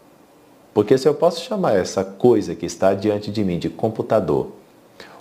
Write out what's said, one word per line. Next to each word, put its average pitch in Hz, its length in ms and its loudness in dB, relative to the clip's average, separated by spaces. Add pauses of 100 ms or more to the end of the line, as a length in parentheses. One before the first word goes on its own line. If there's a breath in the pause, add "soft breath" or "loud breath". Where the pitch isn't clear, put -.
(720)
Porque 107 240 4
se 131 100 -2
eu 147 60 4
posso 175 280 0
chamar 175 340 -2
essa 92 280 0
coisa 98 520 2
que 85 100 -8
está 95 280 0
diante 104 360 -2
de 104 140 -2
mim 87 160 -2
de - 100 -4
computador, 104 840 -2 (680 loud breath)